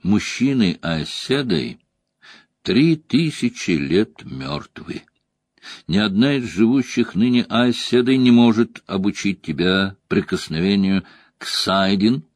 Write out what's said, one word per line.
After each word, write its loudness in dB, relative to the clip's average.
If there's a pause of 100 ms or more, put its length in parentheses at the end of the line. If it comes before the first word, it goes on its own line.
мужчины 0
Аэсседой, -4 (840)
три 2
тысячи -4
лет -2
мертвы. -12 (840)
Ни -2
одна 2
из -4
живущих 0
ныне 2
Аэсседой 0
не 4
может 4
обучить -4
тебя 0 (120)
прикосновению 0 (340)
к -16
Сайдин, 0 (120)